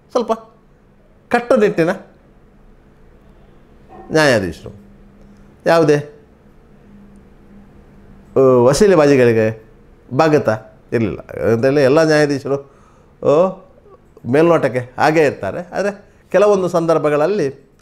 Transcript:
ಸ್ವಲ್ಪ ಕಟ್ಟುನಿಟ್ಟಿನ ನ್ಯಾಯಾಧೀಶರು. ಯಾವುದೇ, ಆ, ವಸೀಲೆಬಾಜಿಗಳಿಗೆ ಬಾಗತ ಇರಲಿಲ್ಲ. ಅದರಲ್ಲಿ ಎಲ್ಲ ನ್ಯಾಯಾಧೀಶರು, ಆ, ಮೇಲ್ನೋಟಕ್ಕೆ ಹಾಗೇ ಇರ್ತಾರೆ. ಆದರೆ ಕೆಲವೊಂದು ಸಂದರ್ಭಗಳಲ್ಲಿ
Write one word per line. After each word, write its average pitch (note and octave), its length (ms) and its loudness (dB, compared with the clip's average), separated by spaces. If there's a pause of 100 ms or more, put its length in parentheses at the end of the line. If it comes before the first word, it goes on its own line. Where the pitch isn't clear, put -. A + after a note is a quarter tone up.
(100)
ಸ್ವಲ್ಪ A3+ 220 -4 (960)
ಕಟ್ಟುನಿಟ್ಟಿನ G#3 600 0 (2250)
ನ್ಯಾಯಾಧೀಶರು. A#2 640 -2 (920)
ಯಾವುದೇ, D3+ 480 0 (2250)
ಆ, B2+ 40 2
ವಸೀಲೆಬಾಜಿಗಳಿಗೆ B2+ 1200 2 (500)
ಬಾಗತ D3 360 0 (440)
ಇರಲಿಲ್ಲ. A2+ 260 -4
ಅದರಲ್ಲಿ A#2 640 -2
ಎಲ್ಲ C#3 200 2
ನ್ಯಾಯಾಧೀಶರು, C#3+ 680 -2 (560)
ಆ, F3+ 320 0 (680)
ಮೇಲ್ನೋಟಕ್ಕೆ C#3+ 520 0
ಹಾಗೇ C#3 480 0
ಇರ್ತಾರೆ. B2 460 -8
ಆದರೆ G3+ 380 -8 (220)
ಕೆಲವೊಂದು G3 360 2
ಸಂದರ್ಭಗಳಲ್ಲಿ D#3 1000 -2 (120)